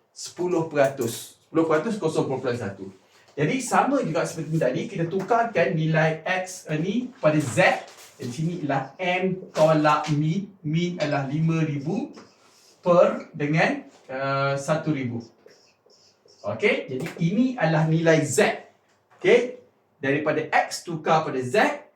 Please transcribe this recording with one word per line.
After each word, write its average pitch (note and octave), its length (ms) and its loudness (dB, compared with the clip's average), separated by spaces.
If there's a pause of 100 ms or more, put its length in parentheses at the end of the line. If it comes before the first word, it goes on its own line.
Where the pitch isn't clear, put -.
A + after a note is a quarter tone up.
(120)
sepuluh F3 560 -4
peratus. C3+ 800 -2
Sepuluh D#3+ 160 2
peratus, D#3+ 320 0
kosong D#3 320 -2
perpuluhan B2+ 320 -4
satu. G2 320 -10 (400)
Jadi, F#3 320 0
sama B3 400 2
juga D#3+ 240 -2
seperti D#3+ 320 -4
tadi, - 240 0
kita E3 240 -4
tukarkan F#3+ 640 0
nilai D#3 480 2 (240)
X, - 240 -16
eh, D#3 80 -2
ni G#3 400 -2
pada D3+ 240 2
Z. C3 480 2 (320)
Di B2+ 80 -8
sini D#3+ 400 -6
ialah - 320 -2
M F#3 540 -2
tolak D3+ 580 4
min. D#3 480 0
Min E3+ 400 -2
adalah C#3+ 240 -2
lima D#3+ 400 0
ribu C#3+ 480 -4 (720)
per F3+ 480 4
dengan, D#3 480 0 (320)
eh, C#3 480 0
satu D#3 320 -2
ribu. A#2 320 -4 (1200)
Okey, - 480 -2
jadi C3 140 -6 (160)
ini A3 340 2
adalah D#3+ 320 2
nilai D#3+ 380 4
Z. - 420 0 (480)
Okey, - 480 2 (320)
daripada D3+ 560 0
X - 320 0
tukar D#3+ 400 0
pada C3+ 160 -4
Z. A3 560 0